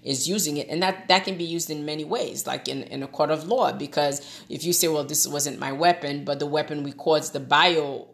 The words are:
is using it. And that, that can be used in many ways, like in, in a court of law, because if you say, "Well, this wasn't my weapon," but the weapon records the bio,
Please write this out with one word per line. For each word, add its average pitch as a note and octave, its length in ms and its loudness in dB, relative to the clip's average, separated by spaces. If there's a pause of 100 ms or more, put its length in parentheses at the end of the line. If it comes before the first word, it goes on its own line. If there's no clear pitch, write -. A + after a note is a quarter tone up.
is C3+ 260 -2
using E3 300 -2
it. C#3 100 -4
And E3 140 -4
that, F#3+ 280 -2
that F#3+ 160 4
can F#3 120 -4
be E3+ 60 -6
used E3 260 -4
in D3+ 160 -6
many D3+ 200 -6
ways, D#3+ 420 -4
like C3+ 200 -4
in, C3+ 180 -4
in C3+ 180 -8
a C3 40 -8
court D3 220 2
of D#3 180 0
law, A3 240 4
because C#3+ 760 -2
if D3+ 140 -8
you E3+ 100 2
say, E3+ 140 4
"Well, D3+ 160 2
this C#3+ 240 0
wasn't C#3+ 320 -2
my C3+ 120 -4
weapon," D3 540 2
but C#3+ 140 -2
the D3 80 -2
weapon D3 360 -2
records D3+ 460 2
the C#3+ 100 -6
bio, C#3+ 760 4